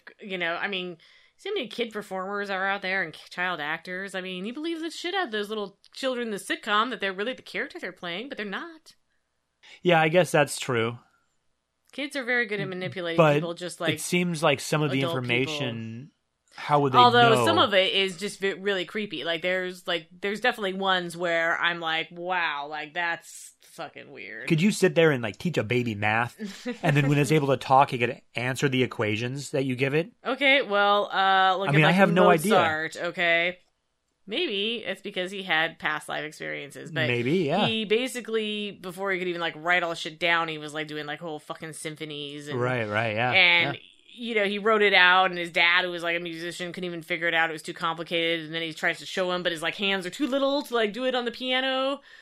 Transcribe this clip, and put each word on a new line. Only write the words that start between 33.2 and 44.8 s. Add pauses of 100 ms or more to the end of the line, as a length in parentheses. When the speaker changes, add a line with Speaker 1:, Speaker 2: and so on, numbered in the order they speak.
Speaker 1:
Maybe (100)
it's
because
he
had
past
life
experiences,
but
Speaker 2:
Maybe,
yeah.
Speaker 1:
he
basically,
before
he
could
even,
like,
write
all
shit
down,
he
was,
like,
doing,
like,
whole
fucking
symphonies
and
Speaker 2:
Right,
right,
yeah,
Speaker 1:
and
Speaker 2:
yeah. (340)
Speaker 1:
you
know,
he
wrote